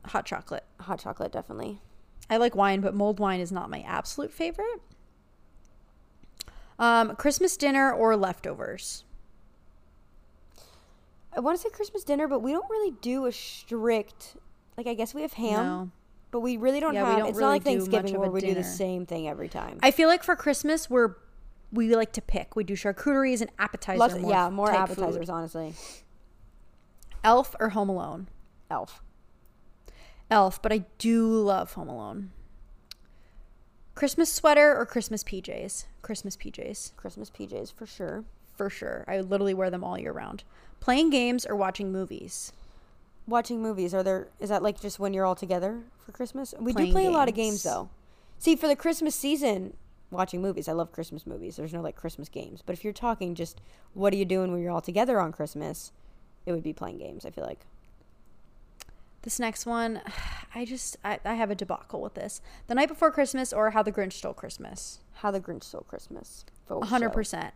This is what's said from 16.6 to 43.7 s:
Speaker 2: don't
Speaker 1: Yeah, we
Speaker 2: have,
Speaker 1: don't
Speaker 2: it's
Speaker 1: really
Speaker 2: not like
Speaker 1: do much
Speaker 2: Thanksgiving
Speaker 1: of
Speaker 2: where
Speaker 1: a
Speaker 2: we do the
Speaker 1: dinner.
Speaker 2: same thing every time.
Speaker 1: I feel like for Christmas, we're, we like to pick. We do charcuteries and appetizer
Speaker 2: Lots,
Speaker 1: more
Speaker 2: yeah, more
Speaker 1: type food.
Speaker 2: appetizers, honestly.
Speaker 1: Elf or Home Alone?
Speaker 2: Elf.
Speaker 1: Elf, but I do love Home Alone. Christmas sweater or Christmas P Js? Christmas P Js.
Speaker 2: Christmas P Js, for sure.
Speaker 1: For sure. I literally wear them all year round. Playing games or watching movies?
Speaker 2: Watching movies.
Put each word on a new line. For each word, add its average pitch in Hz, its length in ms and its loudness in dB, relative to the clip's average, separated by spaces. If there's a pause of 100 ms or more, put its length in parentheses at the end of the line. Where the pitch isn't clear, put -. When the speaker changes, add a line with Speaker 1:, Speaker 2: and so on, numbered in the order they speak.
Speaker 2:
don't 302 140 4
Speaker 1:
Yeah, 302 100 4
we 247 60 4
Speaker 2:
have, 220 100 8
Speaker 1:
don't 220 80 2
Speaker 2:
it's 202 100 0
Speaker 1:
really 262 100 6
Speaker 2:
not 269 40 8
like 285 120 4
Speaker 1:
do 285 60 6
much 190 80 6 (120)
Speaker 2:
Thanksgiving 196 240 2
Speaker 1:
of 190 60 2
Speaker 2:
where 196 100 2
Speaker 1:
a - 20 -4
Speaker 2:
we 190 80 2
do 190 80 0
the 190 60 4
Speaker 1:
dinner. 180 120 0
Speaker 2:
same 180 400 -2
thing 160 220 -4
every 160 200 -6
time. - 340 -8
Speaker 1:
I 262 80 8
feel 320 180 6
like 339 160 6
for 359 120 2
Christmas, 302 520 0
we're, 240 280 4 (560)
we 226 220 4
like 226 180 2
to 220 100 -2
pick. - 340 -2
We 220 80 0
do 196 100 -4
charcuteries 254 680 2
and 220 180 -4
appetizer 202 400 -2
Speaker 2:
Lots, 226 200 6
Speaker 1:
more 180 120 0
Speaker 2:
yeah, 180 200 4
more 202 180 2
Speaker 1:
type 190 200 4
food. 185 100 -6
Speaker 2:
appetizers, 170 300 -2
honestly. 165 460 -6 (1500)
Speaker 1:
Elf 240 340 8
or 220 120 2
Home 202 180 2
Alone? 175 400 -4 (420)
Speaker 2:
Elf. - 320 -6 (1300)
Speaker 1:
Elf, 196 300 6
but 214 120 0
I 208 120 0 (140)
do 226 280 4
love 202 480 2
Home 185 140 -10
Alone. 120 420 -10 (1600)
Christmas 320 380 2
sweater 294 440 8
or 240 100 0
Christmas - 380 -4
P 190 180 -6
Js? - 440 -10 (160)
Christmas 202 340 -10
P 208 140 -10
Js. - 460 -10
Speaker 2:
Christmas 208 340 -14
P - 160 -12
Js, - 260 -10
for - 140 -16
sure. 185 380 -10 (300)
Speaker 1:
For 202 160 -4
sure. - 380 -8
I 190 120 -2
literally 196 340 0
wear 185 160 0
them 180 120 -6
all 185 160 -6
year - 140 -8
round. - 320 -10 (360)
Playing 294 300 6
games 247 340 2
or 208 120 -2
watching 190 340 0
movies? - 640 -8 (760)
Speaker 2:
Watching 233 340 0
movies. 190 340 -2